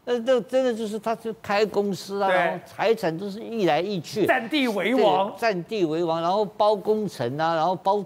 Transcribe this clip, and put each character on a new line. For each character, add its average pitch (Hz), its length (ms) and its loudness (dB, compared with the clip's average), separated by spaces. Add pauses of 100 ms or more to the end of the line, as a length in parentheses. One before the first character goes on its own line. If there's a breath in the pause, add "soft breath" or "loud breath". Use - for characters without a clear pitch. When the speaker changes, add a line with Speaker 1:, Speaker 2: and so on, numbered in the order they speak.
Speaker 1:
那， 247 100 0
那 247 200 2
真 254 240 0
的 254 100 0
就 220 140 -6
是 208 100 -6
他 226 200 -2
是 220 240 -8
开 208 240 2
公 202 280 0
司 196 280 -6
啊， 196 80 2
Speaker 2:
对。 185 80 4
Speaker 1:
然 170 160 2
后 175 120 -6
财 208 300 0
产 160 220 -2
都 196 120 -8
是 202 120 -10
易 214 240 -2
来 156 160 4
易 196 180 -2
去。 202 260 -2
Speaker 2:
占 254 220 2
地 277 180 0
为 208 300 0
王。 196 360 4
Speaker 1:
对， - 60 -14
占 196 280 -2
地 214 180 -2
为 160 180 0
王， 165 200 0
然 170 100 0
后 208 140 2
包 208 280 2
工 214 360 0
程 127 280 -4
啊， 160 160 2
然 160 120 2
后 180 100 2
包 202 300 0